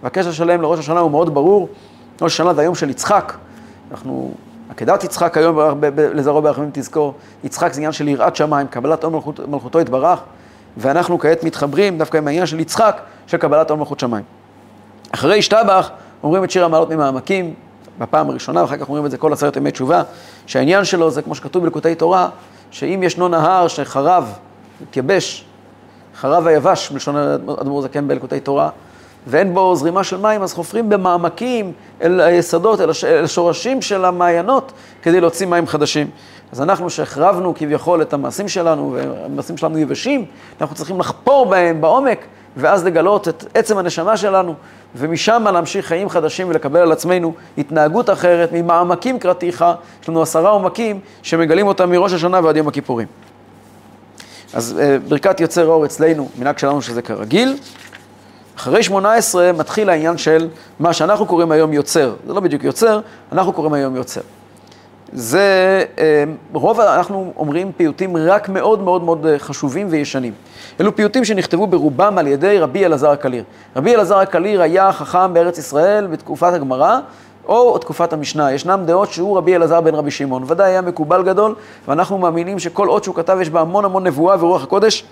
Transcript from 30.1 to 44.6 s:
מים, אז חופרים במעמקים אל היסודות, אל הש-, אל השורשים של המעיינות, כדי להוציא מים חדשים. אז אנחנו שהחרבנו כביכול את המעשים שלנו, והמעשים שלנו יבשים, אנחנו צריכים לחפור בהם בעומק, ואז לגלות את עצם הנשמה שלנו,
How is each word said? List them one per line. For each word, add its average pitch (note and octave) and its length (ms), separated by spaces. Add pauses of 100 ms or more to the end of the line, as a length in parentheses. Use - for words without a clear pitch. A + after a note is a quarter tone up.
מים, G#3 260
אז F#3 100
חופרים G#3 360
במעמקים F#3+ 840 (300)
אל F3+ 180
היסודות, F3 600
אל D#3+ 100
הש-, - 140
אל D#3 200
השורשים F3 580
של F#3+ 220
המעיינות, F3+ 680 (300)
כדי F3 180
להוציא E3+ 260
מים F3 200
חדשים. D3 440 (420)
אז B2 100
אנחנו F3 280
שהחרבנו E3+ 640
כביכול D#3 480
את - 100
המעשים C#3+ 360
שלנו, D#3+ 460
והמעשים C#3 600
שלנו D#3+ 220
יבשים, F3+ 460 (360)
אנחנו D3+ 160
צריכים F3 240
לחפור B3 460
בהם F3 340
בעומק, A3+ 440 (320)
ואז D#3+ 280
לגלות F3+ 440
את - 160 (100)
עצם G#3+ 240
הנשמה F3 380
שלנו, F#3+ 380 (420)